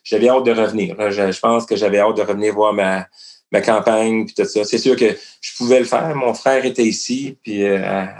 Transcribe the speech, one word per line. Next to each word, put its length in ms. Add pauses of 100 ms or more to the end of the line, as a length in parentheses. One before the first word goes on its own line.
j'avais 280
hâte 160
de 60
revenir, 440
là. 140
Je, 200
je 100
pense 260
que 100
j'avais 220
hâte 180
de 60
revenir 320
voir 180
ma, 340 (460)
ma 80
campagne, 640
puis 100
tout 120
ça. 180
C'est 140
sûr 180
que 180 (280)
je 160
pouvais 200
le 60
faire. 320
Mon 160
frère 320
était 220
ici, 560
puis, 220
euh, 200 (360)